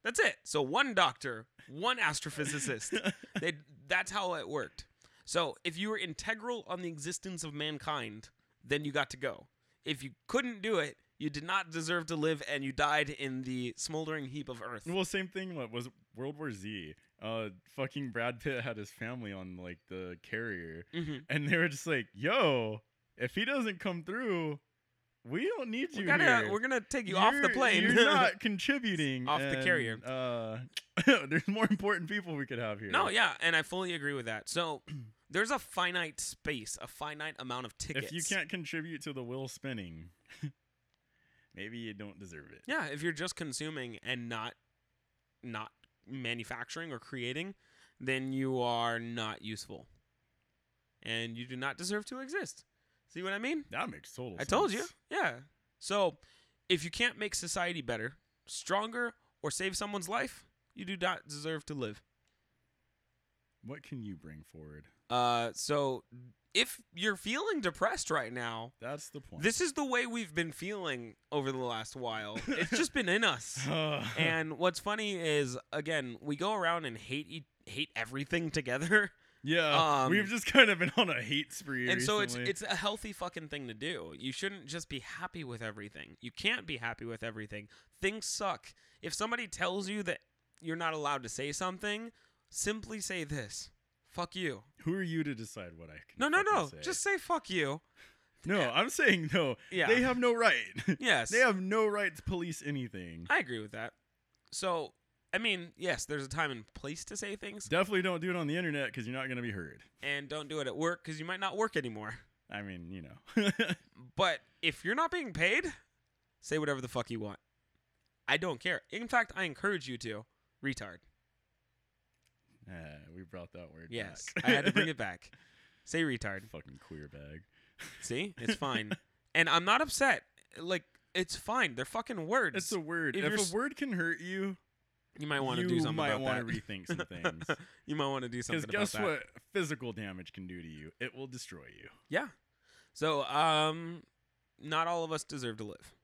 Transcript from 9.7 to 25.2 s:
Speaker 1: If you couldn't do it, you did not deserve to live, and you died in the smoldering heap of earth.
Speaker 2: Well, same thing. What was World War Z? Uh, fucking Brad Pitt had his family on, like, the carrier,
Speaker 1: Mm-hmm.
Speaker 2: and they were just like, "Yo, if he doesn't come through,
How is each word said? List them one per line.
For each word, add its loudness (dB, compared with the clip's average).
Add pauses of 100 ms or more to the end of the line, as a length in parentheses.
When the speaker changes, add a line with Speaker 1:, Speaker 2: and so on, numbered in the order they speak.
Speaker 1:
If -2
you -10 (180)
couldn't 0
do 2
it, -2 (220)
you -2
did -8
not 0
deserve 0
to -2
live, 2 (100)
and 0
you -2
died 2
in -4
the -2
smoldering -4
heap -8
of -8
earth. -8
Speaker 2:
Well, 0
same -2
thing. -6
What -6
was -6 (260)
World -6
War -4
Z? -8 (280)
Uh, -2 (280)
fucking -4
Brad -2
Pitt -2
had -4
his -8
family -8
on, -8
like, -10 (100)
the -8
carrier, -6 (100)
Speaker 1:
Mm-hmm. -4 (140)
Speaker 2:
and 0
they 4
were 4
just -6
like, 2
"Yo, 4 (360)
if -4
he 0
doesn't 0
come -2
through, -2 (680)